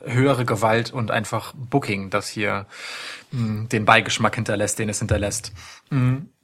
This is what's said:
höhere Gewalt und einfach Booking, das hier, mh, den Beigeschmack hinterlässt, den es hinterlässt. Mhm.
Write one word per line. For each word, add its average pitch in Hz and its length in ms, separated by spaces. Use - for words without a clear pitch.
höhere 127 420
Gewalt 113 480
und 113 160
einfach 110 460
Booking, 107 560
das 104 160
hier, 101 400
mh, 113 380
den 107 160
Beigeschmack 113 500
hinterlässt, 104 420
den 104 120
es 101 100
hinterlässt. 104 520
Mhm. 131 400